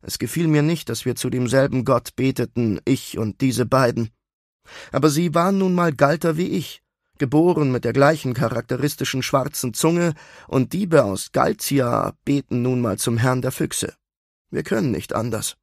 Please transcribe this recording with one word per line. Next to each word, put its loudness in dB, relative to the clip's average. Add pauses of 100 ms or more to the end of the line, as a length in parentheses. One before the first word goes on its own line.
Es -10
gefiel -2
mir 4
nicht, -2
dass -6
wir -2
zu -4
demselben 0
Gott 0
beteten, 0
ich -2
und -4
diese 0
beiden. 0 (800)
Aber 4
sie 0
waren 2
nun 2
mal 2
Galter 2
wie -2
ich, -6 (360)
geboren 4
mit -2
der 0
gleichen 4
charakteristischen -2
schwarzen -2
Zunge, 2 (340)
und 0
Diebe 4
aus -6
Galtia -2 (100)
beten -2
nun 0
mal -2
zum -2
Herrn 0
der -4
Füchse. -6 (560)
Wir -6
können -2
nicht -4
anders. -4